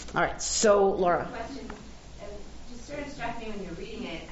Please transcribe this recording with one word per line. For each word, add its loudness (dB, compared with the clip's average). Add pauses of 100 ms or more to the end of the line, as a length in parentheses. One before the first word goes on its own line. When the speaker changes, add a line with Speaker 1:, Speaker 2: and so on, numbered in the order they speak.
(140)
Speaker 1:
all 2
right. 0
So, 8
Laura. 4
Speaker 2:
Question, -8 (560)
uh, -12 (460)
just -12
sort -6
of -6
struck -4
me -8
when -4
you -8
were -8
reading -8
it, -8 (100)